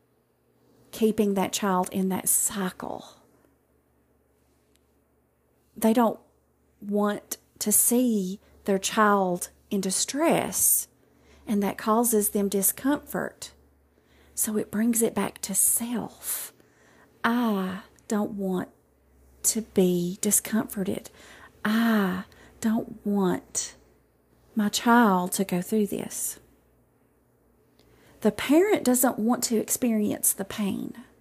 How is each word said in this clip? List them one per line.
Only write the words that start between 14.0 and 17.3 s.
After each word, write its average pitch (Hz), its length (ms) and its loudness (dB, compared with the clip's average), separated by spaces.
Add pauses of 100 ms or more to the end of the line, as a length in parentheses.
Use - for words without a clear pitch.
So 214 220 -4
it - 140 -4
brings 226 320 0
it 220 120 0
back - 280 -4
to 190 120 -8
self. - 1000 -2 (720)
I 208 560 0 (280)